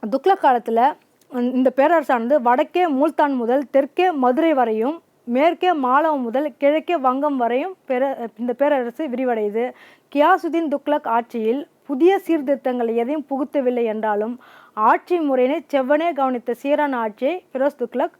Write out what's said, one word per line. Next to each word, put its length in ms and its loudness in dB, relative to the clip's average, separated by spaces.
துக்ளக் 340 0
காலத்துல 500 2
இந்த 360 0
பேரரசானது 680 2
வடக்கே 460 2
மூல்தான் 460 0
முதல் 360 0
தெற்கே 420 0
மதுரை 420 2
வரையும், 480 -2
மேற்கே 500 0
மாலவம் 480 0
முதல் 360 -4
கிழக்கே 400 0
வங்கம் 400 0
வரையும் 380 -2
பேர-, 400 -4
இந்த 160 -6
பேரரசு 540 -2
விரிவடையுது. 640 -2
கியாசுதீன் 520 2
துக்ளக் 380 -2
ஆட்சியில் 640 -2
புதிய 420 2
சீர்திருத்தங்கள் 600 -2
எதையும் 420 -2
புகுத்தவில்லை 540 -2
என்றாலும், 560 -2
ஆட்சி 460 2
முறையினை 480 0
செவ்வனே 460 0
கவனித்த 400 -2
சீரான 440 -2
ஆட்சியை 560 -4
ஃபிரோஸ் 260 -2
துக்ளக் 400 -4